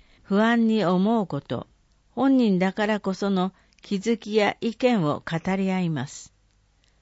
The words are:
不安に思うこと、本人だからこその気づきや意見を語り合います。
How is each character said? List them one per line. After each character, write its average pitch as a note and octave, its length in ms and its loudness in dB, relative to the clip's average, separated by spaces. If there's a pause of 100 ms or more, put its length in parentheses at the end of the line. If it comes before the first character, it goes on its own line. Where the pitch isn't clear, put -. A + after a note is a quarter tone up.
(220)
不 G3 200 0
安 A#3 240 2
に A3 180 2
思 F#3+ 360 2
う F#3+ 60 -4
こ C#3+ 140 -6
と、 - 260 -10 (440)
本 C4+ 260 2
人 G#3+ 220 4
だ F#3+ 140 0
か G#3 140 -2
ら G#3+ 120 0
こ F#3+ 160 -4
そ G3+ 160 -4
の F#3 220 0 (300)
気 - 140 -6
づ A3 200 -2
き G#3 180 -10
や G#3 260 2
意 A3 140 -4
見 B3 300 2
を D3 200 -2
語 F#3 320 -4
り F#3+ 140 -2
合 F#3 120 -2
い E3+ 80 -2
ま C#3 160 -4
す。 - 260 -20 (680)